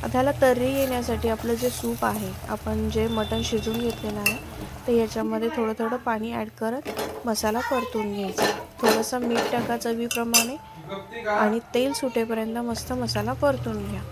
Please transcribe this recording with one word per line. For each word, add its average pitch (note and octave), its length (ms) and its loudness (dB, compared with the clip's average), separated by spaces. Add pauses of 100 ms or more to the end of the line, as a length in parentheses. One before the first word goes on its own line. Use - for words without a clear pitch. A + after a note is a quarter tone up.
आता A#3 100 -2
ह्याला C4 180 4 (100)
तर्री B3+ 320 6
येण्यासाठी B3 560 2
आपलं A3+ 240 0
जे A#3+ 160 0
सूप A#3 360 -2
आहे, G#3+ 240 0 (200)
आपण G#3+ 400 0
जे A3 180 2
मटण A3 340 0
शिजवून A3+ 380 0
घेतलेलं A3 400 -2
आहे, G#3 160 2 (520)
ते B3 100 6
याच्यामध्ये A3 520 2
थोडं A3 300 0
थोडं A3+ 180 0
पाणी A3+ 360 -2
ॲड A3 160 -4 (100)
करत A#3+ 300 -2 (360)
मसाला A3 340 0 (120)
परतून A3 420 0
घ्यायचा. F#3+ 320 0 (360)
थोडंसं A3+ 380 2
मीठ A#3+ 320 0
टाका A#3+ 260 0
चवीप्रमाणे A#3 800 0 (760)
आणि G#3+ 300 4 (140)
तेल B3+ 200 2
सुटेपर्यंत A3+ 640 0
मस्त A#3+ 360 -4
मसाला A#3 400 -2
परतून B3+ 440 2 (100)
घ्या. G3 140 -4 (100)